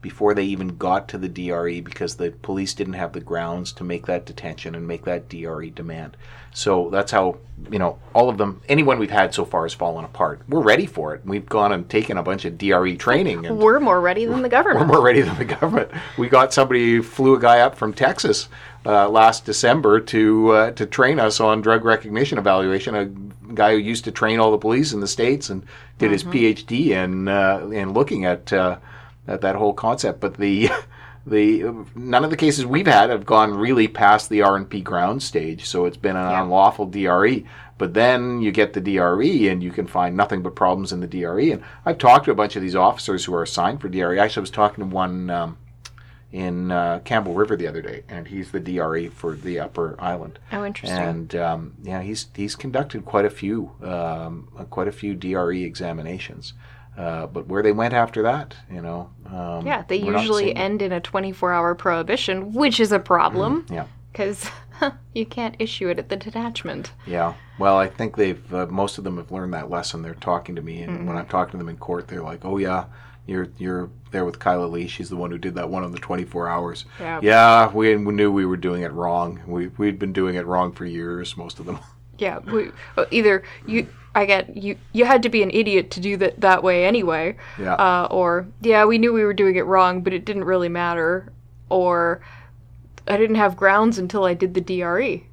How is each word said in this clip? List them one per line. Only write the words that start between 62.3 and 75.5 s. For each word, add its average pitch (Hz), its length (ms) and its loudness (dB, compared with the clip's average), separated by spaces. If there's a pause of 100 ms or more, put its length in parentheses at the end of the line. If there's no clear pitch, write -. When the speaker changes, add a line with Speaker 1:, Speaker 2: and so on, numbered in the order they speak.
Speaker 2:
which 240 280 2
is 214 100 4
a 202 80 4
problem. 190 640 2
Speaker 1:
Mm, - 100 -16
yeah. 165 120 -6 (280)
Speaker 2:
'Cause 202 380 -6 (300)
<laughs> - 340 -6
you 226 100 -4
can't 226 360 -8
issue 220 280 -6
it 175 120 -4
at - 80 -10
the 196 80 -6
detachment. 220 760 -10 (160)
Speaker 1:
Yeah. 85 280 -4 (220)
Well, 98 220 4
I 95 80 2
think 107 300 -8
they've, 92 360 -2
uh, 90 140 -4
most 95 320 -6
of 101 60 -12
them 90 120 -8
have 85 140 -14
learned 92 240 -8
that 78 160 -10
lesson. 85 320 -8
They're 82 120 -12
talking 87 420 -6
to 80 60 -12
me, 82 200 -12
and 85 160 -12
when 87 80 -8
Speaker 2:
Mm-hmm. 85 120 -6
Speaker 1:
I'm 85 80 -10
talking 90 260 -4
to 92 60 -12
them 85 100 -10
in 82 80 -12
court, 87 320 -8
they're 90 140 -12
like, 82 220 -12
"Oh, 95 140 -6
yeah, 92 280 -4 (400)
you're, 92 200 -6 (120)
you're 92 320 -8 (200)
there 95 140 -4
with 85 160 -8
Kyla 90 260 -2
Lee. 85 220 -8
She's 87 200 -12
the 90 80 -12
one 87 140 -8
who 87 80 -10
did 90 160 -8